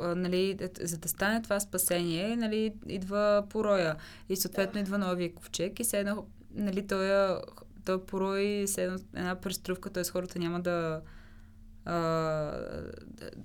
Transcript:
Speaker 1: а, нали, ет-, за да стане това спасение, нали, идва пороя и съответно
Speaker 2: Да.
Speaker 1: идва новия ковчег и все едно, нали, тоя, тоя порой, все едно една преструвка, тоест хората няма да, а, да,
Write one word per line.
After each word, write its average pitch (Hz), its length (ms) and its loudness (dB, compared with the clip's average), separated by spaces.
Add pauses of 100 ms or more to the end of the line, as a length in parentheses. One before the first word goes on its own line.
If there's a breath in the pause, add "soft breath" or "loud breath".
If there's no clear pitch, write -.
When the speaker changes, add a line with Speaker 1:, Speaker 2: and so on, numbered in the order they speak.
Speaker 1:
а, 175 140 0
нали, 180 420 2
ет-, 185 280 -6
за 170 140 -2
да - 100 -6
стане 220 340 2
това 202 180 0
спасение, 180 760 0
нали, 220 380 2 (140)
идва 202 640 4
пороя 196 460 4 (320 loud breath)
и 190 80 0
съответно 196 360 0
Speaker 2:
Да. 208 80 0
Speaker 1:
идва 196 180 0
новия 180 360 0
ковчег - 460 -4
и 233 40 0
все 214 160 2
едно, 202 260 -2 (280)
нали, 202 320 0
тоя, 196 540 4 (440)
тоя 185 220 0
порой, 196 600 2
все 185 180 0
едно 185 140 0 (160)
една 180 200 -2
преструвка, 185 560 -4
тоест 180 200 -2
хората 180 280 -2
няма 175 220 0
да, 165 400 0 (840 loud breath)
а, 170 100 -2 (1120)
да, - 240 -12 (140)